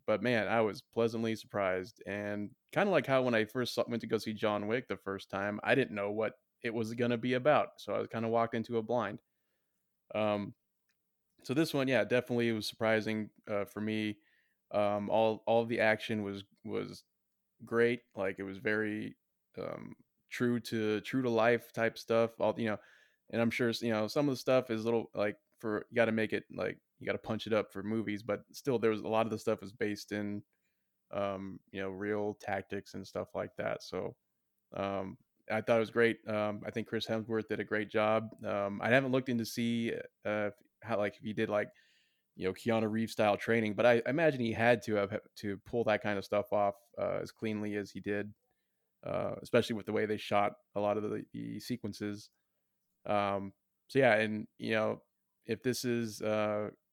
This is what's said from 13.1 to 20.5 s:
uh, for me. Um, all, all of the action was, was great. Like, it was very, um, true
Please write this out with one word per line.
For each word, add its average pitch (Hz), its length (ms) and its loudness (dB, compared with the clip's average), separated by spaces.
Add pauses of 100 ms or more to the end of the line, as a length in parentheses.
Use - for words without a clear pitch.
uh, 101 180 -2
for - 140 -8
me. 107 380 -2 (540)
Um, 104 380 0
all, 110 360 4
all 117 160 4
of 113 60 -4
the 117 120 0
action 110 440 2
was, 101 200 -6 (200)
was 101 400 -8 (600)
great. 117 380 2 (140)
Like, 98 220 -2
it 98 60 -6
was 95 140 -8
very, 107 580 -2 (420)
um, - 380 -8 (340)
true 120 300 0